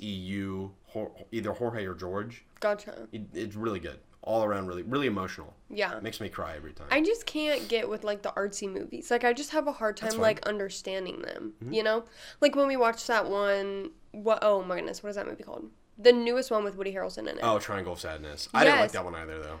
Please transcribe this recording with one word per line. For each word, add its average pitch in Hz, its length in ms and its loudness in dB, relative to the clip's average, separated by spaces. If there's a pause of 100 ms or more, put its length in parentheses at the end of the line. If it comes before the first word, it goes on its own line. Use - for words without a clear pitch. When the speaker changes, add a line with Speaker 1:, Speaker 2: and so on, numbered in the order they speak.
Speaker 1:
E 208 100 -8
U, 95 600 -6 (180)
Jor-, 110 200 -6 (200)
either 110 220 -2
Jorge 113 320 -2
or 92 80 -6
George. 95 500 -6 (160)
Speaker 2:
Gotcha. 208 520 -4
Speaker 1:
It, 113 100 -8 (120)
it's 98 220 -6
really 104 240 -2
good. 76 200 -10 (240)
All 110 200 2
around 101 220 0
really, 90 160 -6
really 131 240 -2
emotional. 95 480 -4 (160)
Speaker 2:
Yeah. 196 320 -2
Speaker 1:
Makes 107 180 -6
me 101 100 -6
cry 82 260 -6
every 73 180 -12
time. 71 160 -14
Speaker 2:
I 285 140 4
just 440 240 0
can't 302 400 -2
get 220 200 0
with, 214 160 -6
like, 208 200 -2
the - 80 -4
artsy 202 400 -4
movies. - 400 -6
Like, 240 120 2
I 240 100 6
just 285 180 -4
have 302 160 0
a 285 40 0
hard 214 260 -2
time, 220 100 -4
Speaker 1:
That's 220 80 -2
fine. 226 80 0
Speaker 2:
like, 214 240 4
understanding 190 720 -6
them, - 320 -8 (100)
Speaker 1:
Mm-hmm. 127 100 -6
Speaker 2:
you 220 100 2
know? 220 220 2 (360)
Like, 285 140 6
when 277 120 6
we 269 100 2
watched 226 300 4
that 220 220 4
one, 196 600 0 (200)
what, 214 300 2
oh 202 220 6
my 180 140 -2
goodness, 165 260 -6
what 208 60 -6
is 202 80 -6
that - 100 -6
movie - 160 -8
called? - 260 -12 (300)
The 233 120 12
newest 240 380 4
one 214 140 2
with 196 120 -4
Woody 190 160 -6
Harrelson 185 280 -6
in - 180 -6
it. - 60 -8
Speaker 1:
Oh, 110 160 4
Triangle 95 340 -4
of 82 60 -10
Sadness. 76 540 -8
I 139 120 10
didn't 294 140 10
like 214 60 6
Speaker 2:
Yes. - 80 -2
Speaker 1:
that 92 120 -2
one - 100 -6
either, 160 240 -8
though. 151 220 -8